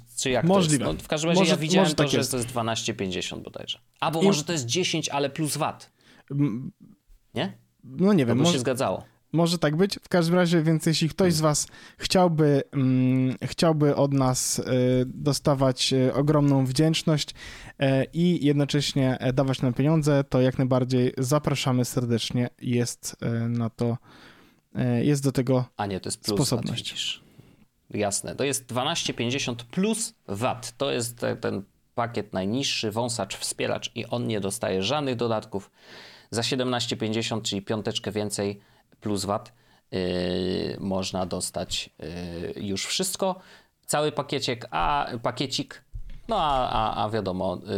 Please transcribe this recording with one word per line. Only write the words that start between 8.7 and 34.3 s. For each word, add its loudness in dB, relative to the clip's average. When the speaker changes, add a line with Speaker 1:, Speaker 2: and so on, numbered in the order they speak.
Speaker 2:
może 2
tak 2
być. 0
W -20
każdym 4
razie, 4
więc 2
jeśli 2
ktoś -4
Speaker 1:
Hmm. 4
Speaker 2:
z 0
was 2
chciałby, 4
mm, 2
chciałby 2
od 2
nas, 0
y, -4
dostawać, 0
y, 4
ogromną 4
wdzięczność, 2
e, 2
i 2
jednocześnie, 2
e, 0
dawać 2
nam 2
pieniądze, 4
to 2
jak 2
najbardziej 2
zapraszamy 0
serdecznie. 0
Jest, -2
e, -2
na -2
to, -2
e, 0
jest 2
do 2
tego 0
Speaker 1:
A -4
nie, -4
to -10
jest -8
plus 0
Speaker 2:
sposobność. 0
Speaker 1:
vat, -4
widzisz. -8
Jasne. -4
To -2
jest -4
dwanaście -4
pięćdziesiąt -2
plus -2
vat. -4
To -2
jest -4
te-, -2
ten -4
pakiet -4
najniższy, -2
wąsacz, -4
wspieracz -6
i -8
on -4
nie -2